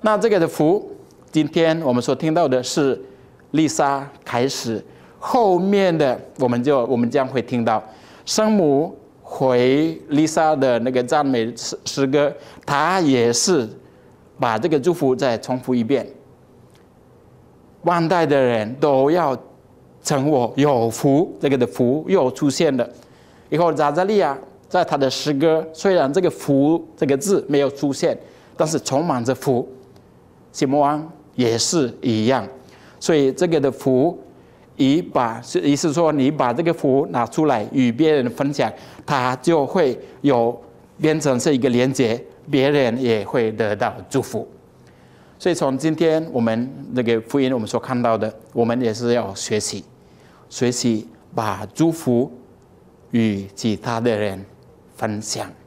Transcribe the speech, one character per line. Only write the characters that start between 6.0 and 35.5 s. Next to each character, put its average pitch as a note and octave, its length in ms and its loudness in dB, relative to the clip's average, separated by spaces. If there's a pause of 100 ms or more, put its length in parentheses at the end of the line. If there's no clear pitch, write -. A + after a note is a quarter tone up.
我 B2+ 80 0
们 A#2+ 160 0
就， C3 240 2
我 C3 100 0
们 A#2+ 140 0
将 C3+ 160 0
会 B2+ 160 -4
听 A#2 220 -4
到 A2 180 0 (420)
圣 A3 260 0
母 D#3+ 460 2 (260)
回 C3 880 0
丽 D3+ 160 2
莎 D#3 300 2
的 C3 240 2
那 A#2+ 120 -2
个 B2+ 120 0
赞 C#3+ 240 0
美 A#2+ 300 -2
诗， - 280 -10
诗 C3+ 220 -2
歌， C#3+ 260 2 (320)
她 D#3 360 0
也 B2 320 2
是 B2 360 0 (680)
把 A2+ 200 0
这 C#3+ 100 -2
个 D3+ 100 2
祝 E3+ 140 0
福 C3+ 220 0
再 A#2+ 240 0
重 B2+ 200 -6
复 B2+ 160 -4
一 A#2+ 100 0
遍。 A#2+ 220 -2 (1800)
“万 E3+ 260 0
代 E3+ 180 2
的 C#3+ 140 4
人 A#2 360 0
都 C#3 340 2
要 D#3 260 0 (680)
称 C#3+ 260 0
我 B2 280 0
有 B2+ 340 2
福”， C#3+ 500 2
这 D3+ 80 0
个 C3+ 80 2
的 B2 100 2
福 C3 420 -2
又 F3 240 2
出 C#3+ 180 0
现 C#3+ 260 2
了。 A#2 120 -2 (600)
以 D3 60 -2
后 E3+ 160 2
扎 D3 200 2
加 E3+ 120 0
利 G#3 120 0
亚 D3+ 200 2 (320)
在 F3+ 160 2
他 D#3+ 120 -2
的 C#3 120 2
诗 D3 260 -4
歌， D#3+ 380 2
虽 G3 220 0
然 C#3+ 180 2
这 F#3+ 80 2
个 F3 100 2
福 D3 540 2 (120)
这 D#3+ 100 0
个 C#3 100 2
字 F3+ 320 0
没 C#3+ 120 2
有 C3+ 100 0
出 C#3 220 -4
现， B2 260 -2 (380)
但 D#3+ 100 0
是 D#3 140 -2
充 C#3+ 240 -2
满 B2+ 200 -2
着 B2+ 100 0
福。 B2+ 340 -2 (840)
西 - 160 -2
摩 C#3+ 180 2
安 D3+ 240 -2 (260)
也 A#2 220 0
是 A#2+ 440 -2
一 A2 260 0
样， A#2+ 200 0 (520)
所 - 160 0
以 C#3 180 4
这 F3+ 140 0
个 E3 140 0
的 C3+ 100 0
福， C3 480 0 (580)
以 C#3+ 240 2
把， A#2+ 400 -2 (220)